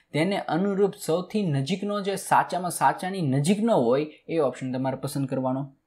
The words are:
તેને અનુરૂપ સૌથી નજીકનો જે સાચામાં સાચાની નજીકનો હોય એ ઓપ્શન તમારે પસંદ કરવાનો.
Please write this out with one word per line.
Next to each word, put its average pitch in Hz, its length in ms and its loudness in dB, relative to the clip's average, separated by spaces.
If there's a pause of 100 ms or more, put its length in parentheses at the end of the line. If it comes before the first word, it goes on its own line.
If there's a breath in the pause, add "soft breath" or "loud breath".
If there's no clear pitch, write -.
(120)
તેને 185 260 2
અનુરૂપ 196 540 0 (120)
સૌથી 180 380 0
નજીકનો 190 580 0
જે 190 160 -2
સાચામાં 175 540 0
સાચાની 175 520 0
નજીકનો 180 540 2
હોય 135 300 2 (220 loud breath)
એ 160 100 -2
ઓપ્શન 131 340 -2
તમારે 131 240 -2
પસંદ 139 320 -4
કરવાનો. 131 480 -2 (100)